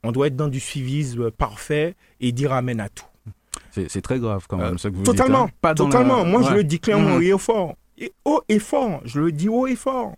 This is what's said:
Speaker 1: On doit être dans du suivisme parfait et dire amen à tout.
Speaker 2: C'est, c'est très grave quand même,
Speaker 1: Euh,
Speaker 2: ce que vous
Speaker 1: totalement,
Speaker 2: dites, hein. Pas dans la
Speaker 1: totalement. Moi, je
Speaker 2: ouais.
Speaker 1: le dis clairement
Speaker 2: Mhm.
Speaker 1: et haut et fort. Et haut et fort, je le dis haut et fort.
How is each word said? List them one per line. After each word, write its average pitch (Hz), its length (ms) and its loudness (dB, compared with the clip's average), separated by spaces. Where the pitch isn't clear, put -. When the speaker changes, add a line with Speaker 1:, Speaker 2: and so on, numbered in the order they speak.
Speaker 1:
On 131 80 -2
doit 135 160 0
être 135 80 -2
dans 151 120 -2
du 135 120 -4
suivisme 127 720 -4
parfait 151 640 -4
et 123 120 0
dire 135 220 -2
amen 123 260 -2
à 101 100 -6
tout. - 160 -20
Speaker 2:
C'est, 92 180 -4
c'est 95 120 -6
très 131 180 -2
grave 104 280 -4
quand 98 100 -4
même, 90 180 -2
Speaker 1:
Euh, - 20 -8
Speaker 2:
ce 104 100 -6
que 95 80 -4
vous 95 80 -4
Speaker 1:
totalement, 254 420 4
Speaker 2:
dites, - 80 -8
hein. - 80 -20
Pas 160 120 2
dans 170 140 2
la - 40 0
Speaker 1:
totalement. 247 340 4
Moi, 180 180 4
je 269 60 4
Speaker 2:
ouais. - 60 4
Speaker 1:
le 208 80 4
dis 156 160 0
clairement 202 380 2
Speaker 2:
Mhm. 170 60 4
Speaker 1:
et 185 100 4
haut 196 40 4
et - 20 0
fort. 202 360 0
Et - 160 -12
haut 294 240 2
et 214 100 4
fort, 220 460 -2
je 120 160 -4
le 165 100 2
dis 160 180 -2
haut 247 180 0
et 254 80 -2
fort. 247 420 -6